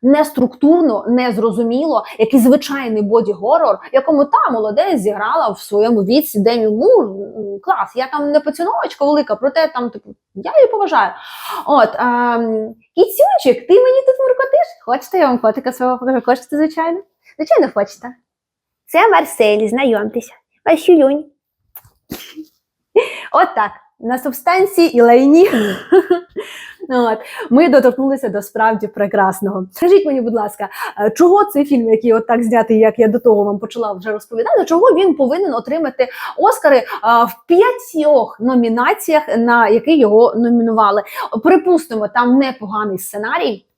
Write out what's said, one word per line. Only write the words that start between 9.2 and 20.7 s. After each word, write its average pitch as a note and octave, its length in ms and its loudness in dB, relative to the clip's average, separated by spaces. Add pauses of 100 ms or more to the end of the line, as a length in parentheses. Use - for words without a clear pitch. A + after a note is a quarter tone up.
проте C#4+ 320 -2
там, B3 220 -8
типу, G#3+ 200 -20 (260)
я G3 220 -12
її C5+ 140 6
поважаю. D#4 400 -2 (540)
От, C4+ 300 2
ем, A#3 800 -4 (200)
кіцюнчик, A4+ 720 0
ти F4 60 4
мені B4+ 320 4
тут C5 140 2
муркотиш? C5+ 480 0 (180)
Хочете, C4+ 340 -4
я D#4 80 4
вам B3 100 0
котика A#3+ 340 -2
свого B3+ 260 -4
покажу? B3+ 280 -2
Хочете, B3 320 -2
звичайно? D#4+ 420 -2 (380)
Звичайно, D#4+ 360 0
хочете. G#3 360 -6 (760)
Це G4 240 2
Марселі, A3 580 0
знайомтеся. A3+ 680 -4 (320)
Васюлюнь. D4+ 600 4 (2000)